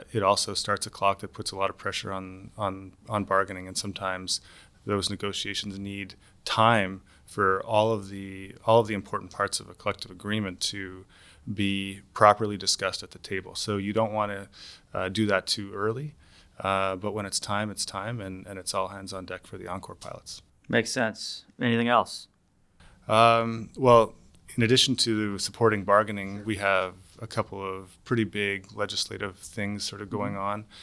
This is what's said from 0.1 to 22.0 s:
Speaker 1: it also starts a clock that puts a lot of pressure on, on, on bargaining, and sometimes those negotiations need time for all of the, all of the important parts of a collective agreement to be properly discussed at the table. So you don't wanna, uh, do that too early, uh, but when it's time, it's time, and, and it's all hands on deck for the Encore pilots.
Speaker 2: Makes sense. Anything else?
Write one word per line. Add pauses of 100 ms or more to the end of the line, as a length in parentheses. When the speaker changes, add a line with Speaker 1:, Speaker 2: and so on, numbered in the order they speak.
Speaker 1:
it
also
starts
a
clock
that
puts
a
lot
of
pressure
on,
on, (160)
on
bargaining,
and
sometimes (460)
those
negotiations
need (300)
time (240)
for
all
of
the, (100)
all
of
the
important
parts
of
a
collective
agreement
to (480)
be (140)
properly
discussed
at
the
table.
So
you
don't
wanna, (460)
uh,
do
that
too
early, (460)
uh,
but
when
it's
time,
it's
time,
and,
and
it's
all
hands
on
deck
for
the
Encore
pilots. (280)
Speaker 2:
Makes
sense. (180)
Anything
else? (800)